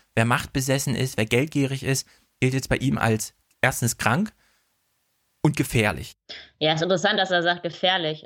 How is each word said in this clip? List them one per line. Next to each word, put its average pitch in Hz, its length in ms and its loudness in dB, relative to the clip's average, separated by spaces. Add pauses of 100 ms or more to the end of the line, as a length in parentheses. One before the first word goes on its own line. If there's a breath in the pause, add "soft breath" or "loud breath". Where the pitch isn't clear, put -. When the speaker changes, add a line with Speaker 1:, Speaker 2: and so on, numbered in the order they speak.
(160 soft breath)
Speaker 1:
wer 113 100 4
machtbesessen 135 680 0
ist, 127 220 -2
wer 107 80 0
geldgierig 135 580 0
ist, 131 240 -2 (340 soft breath)
gilt 131 120 2
jetzt 131 140 -4
bei 123 100 0
ihm 127 200 0
als 110 360 0 (280)
erstens 123 360 0
krank 165 360 0 (1080)
und 151 140 4
gefährlich. 110 580 0 (460 loud breath)
Speaker 2:
Ja, 156 140 2
ist 156 80 -2
interessant, 190 380 2
dass 185 120 -2
er 175 120 2
sagt, 175 200 0
gefährlich. 165 640 -2